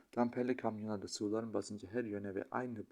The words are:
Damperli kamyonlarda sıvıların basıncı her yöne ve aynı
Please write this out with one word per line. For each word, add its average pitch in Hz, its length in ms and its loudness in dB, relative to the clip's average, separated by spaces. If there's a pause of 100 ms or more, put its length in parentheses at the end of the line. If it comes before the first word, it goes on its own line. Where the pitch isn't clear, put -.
(160)
Damperli 123 400 4
kamyonlarda 107 520 -2
sıvıların 110 460 0
basıncı 104 320 -2
her 120 180 -2
yöne 101 300 -4
ve 95 160 0
aynı 120 420 -2